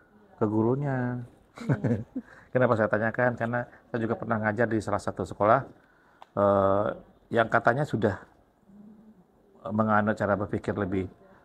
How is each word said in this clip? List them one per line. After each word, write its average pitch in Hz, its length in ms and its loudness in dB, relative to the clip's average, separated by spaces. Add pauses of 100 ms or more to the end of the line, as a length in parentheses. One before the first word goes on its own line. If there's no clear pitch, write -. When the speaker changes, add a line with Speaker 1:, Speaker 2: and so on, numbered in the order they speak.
(380)
Speaker 1:
ke 117 80 0
gurunya. 123 800 -2 (320)
Speaker 2:
Hmm. 120 480 -2
Speaker 1:
<laughs> - 320 -14 (100)
Kenapa 123 260 2
saya 110 160 2
tanyakan? 113 480 0
Karena 120 220 -4 (260)
saya - 160 -6
juga 113 160 -2
pernah 113 220 -2
ngajar 107 260 0
di 113 160 0
salah 101 160 -2
satu - 240 -6
sekolah, 107 460 2 (680)
eh, 101 540 2 (420)
yang 113 160 2
katanya 120 380 2
sudah 107 340 0 (1500)
menganut 107 480 2
cara 104 180 0
berpikir 101 400 -4
lebih 95 320 -2 (400)